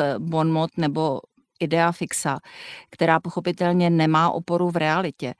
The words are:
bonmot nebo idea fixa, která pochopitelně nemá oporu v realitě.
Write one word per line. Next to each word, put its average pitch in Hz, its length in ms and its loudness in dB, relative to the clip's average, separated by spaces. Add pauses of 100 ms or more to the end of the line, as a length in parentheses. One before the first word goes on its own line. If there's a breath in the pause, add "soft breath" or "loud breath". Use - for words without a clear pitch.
(180)
bonmot 160 600 0
nebo 156 440 -2 (380)
idea 165 320 2
fixa, - 480 -4 (500 loud breath)
která 165 300 2
pochopitelně 175 680 0
nemá 160 420 4
oporu 175 380 -2
v 175 80 -2
realitě. 156 640 -2